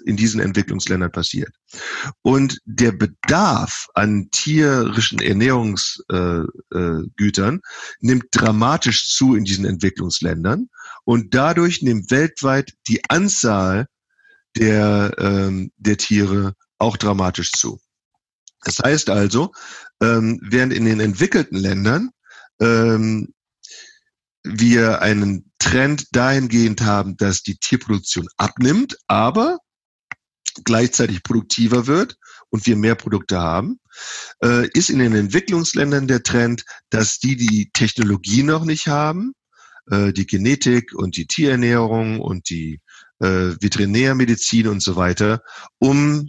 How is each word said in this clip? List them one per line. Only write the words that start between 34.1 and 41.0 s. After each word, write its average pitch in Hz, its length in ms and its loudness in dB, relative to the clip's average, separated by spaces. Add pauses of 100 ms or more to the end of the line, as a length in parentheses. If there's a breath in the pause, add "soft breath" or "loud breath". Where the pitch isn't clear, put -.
äh, 120 240 4
ist - 220 0
in 135 100 2
den 113 160 4
Entwicklungsländern 143 920 0
der 127 160 2
Trend, 120 420 0 (260 loud breath)
dass 110 280 -2
die 135 160 0
die 110 380 0
Technologie 104 720 0
noch 156 200 0
nicht 156 220 -4
haben, 160 460 -2 (580 soft breath)
äh, 101 220 2
die 92 140 -2
Genetik 120 680 0
und 95 220 -6